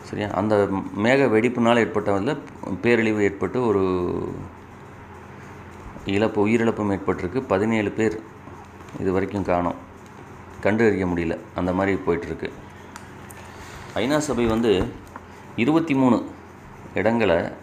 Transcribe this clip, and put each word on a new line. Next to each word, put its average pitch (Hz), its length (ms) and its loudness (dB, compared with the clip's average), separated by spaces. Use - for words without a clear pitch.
சரியா? 101 240 -4
அந்த 101 400 2
மேக 127 300 4
வெடிப்புனால 117 540 4
ஏற்பட்டதுல 104 580 0
பேரழிவு 110 420 4
ஏற்பட்டு 98 420 0
ஒரு 101 160 4
இழப்பு, 101 420 2
உயிரிழப்பும் 110 440 2
ஏற்பட்டிருக்கு. 92 480 -2
பதினேழு 107 520 2
பேர் 107 280 0
இது 92 120 0
வரைக்கும் 95 320 0
காணோம், 87 320 0
கண்டறிய 101 440 4
முடியல. 85 320 0
அந்த 90 180 0
மாதிரி 95 340 2
போயிட்டுருக்கு. 82 440 -2
ஐநா 127 220 2
சபை 123 280 2
வந்து 110 420 4
இருபத்தி 147 400 2
மூணு 127 300 4
இடங்களை 101 560 4